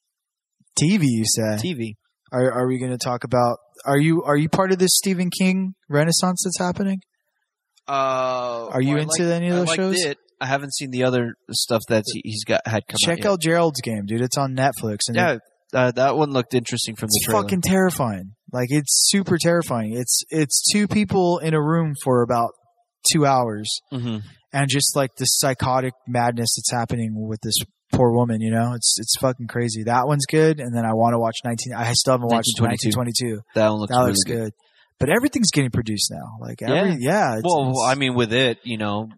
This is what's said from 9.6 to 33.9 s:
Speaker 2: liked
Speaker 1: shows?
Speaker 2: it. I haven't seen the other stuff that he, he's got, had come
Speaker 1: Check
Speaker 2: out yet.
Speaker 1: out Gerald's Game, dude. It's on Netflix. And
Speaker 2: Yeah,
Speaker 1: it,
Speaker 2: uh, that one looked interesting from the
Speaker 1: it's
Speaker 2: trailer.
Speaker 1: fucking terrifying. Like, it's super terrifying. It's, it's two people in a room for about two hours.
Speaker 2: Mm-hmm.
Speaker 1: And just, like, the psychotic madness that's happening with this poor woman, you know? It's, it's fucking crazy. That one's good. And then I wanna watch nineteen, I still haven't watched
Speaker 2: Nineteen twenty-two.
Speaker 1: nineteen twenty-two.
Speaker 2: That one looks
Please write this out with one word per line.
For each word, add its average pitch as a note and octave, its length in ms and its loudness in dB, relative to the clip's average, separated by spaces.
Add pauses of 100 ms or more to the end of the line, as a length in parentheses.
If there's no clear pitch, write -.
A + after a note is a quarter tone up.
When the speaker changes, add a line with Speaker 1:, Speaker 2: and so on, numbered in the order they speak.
Speaker 2:
liked E3 120 0
Speaker 1:
shows? F#3+ 260 0
Speaker 2:
it. C#3+ 120 -4 (220)
I B2+ 80 -6
haven't C#3 260 -2
seen C#3 160 -6
the B2+ 140 0
other B2 300 2 (180)
stuff A2 380 0
that A2 220 2
he, A2 140 -8
he's G#2+ 200 -8
got, G2+ 200 0
had A2 220 -2
come A2 180 -8
Speaker 1:
Check E3+ 140 -2
Speaker 2:
out A2 40 -6
yet. G#3 100 0
Speaker 1:
out F3+ 80 -4
Gerald's D#3+ 400 0
Game, A2 260 -6
dude. A2+ 140 -2
It's B2+ 160 -2
on C3+ 180 -2
Netflix. A#2 520 0
And A#2+ 100 -4
Speaker 2:
Yeah, D#3+ 160 2
Speaker 1:
it, A2+ 80 -8 (320)
Speaker 2:
uh, B2+ 180 4
that B2+ 260 2
one D3+ 140 0
looked B2+ 240 0
interesting A#2 400 -4
from A2 120 -6
the G#2 100 2
Speaker 1:
it's G2 80 -2
Speaker 2:
trailer. G#3 180 2
Speaker 1:
fucking G3 180 0
terrifying. C#3+ 680 0 (200)
Like, B2 200 -2
it's D3 400 2
super F#3 280 2
terrifying. C3+ 540 0
It's, B2 360 -2
it's D#3 420 0
two G#3 160 2
people F#3+ 520 2
in D#3+ 140 -2
a D#3 80 2
room D#3 320 0 (100)
for B2 200 4
about A#2 280 0 (600)
two D3+ 140 4
hours. A#2 440 0 (220)
Speaker 2:
Mm-hmm. A#2+ 260 -4 (360)
Speaker 1:
And C#3 160 0
just, C#3 260 0
like, C#3 220 0
the C3 80 -4
psychotic B2+ 680 0 (140)
madness A#2+ 500 0
that's - 140 -4
happening A#2 440 -4
with G#2+ 260 -6
this G#2+ 140 -4 (380)
poor B2 180 4
woman, A#2+ 300 2
you A2+ 100 0
know? A#2 220 0
It's, - 260 0
it's - 200 -4
fucking B2 280 -2
crazy. A2+ 360 -4
That B2 240 2
one's D3 180 0
good. D#3 340 2
And A#2+ 160 -6
then A#2 100 0
I A2 80 0
wanna A#2 260 2
watch A2+ 160 -2 (100)
nineteen, A#2+ 280 -6
I A#2 200 -2
still C3 220 2
haven't A#2+ 120 0
watched A#2 220 2 (100)
Speaker 2:
Nineteen A#2+ 320 0
twenty-two. A#2+ 360 0
Speaker 1:
nineteen A2 100 -4
twenty-two. G2+ 40 -12 (140)
Speaker 2:
That G#2+ 140 6
one G#2+ 100 0
looks G#2+ 120 -4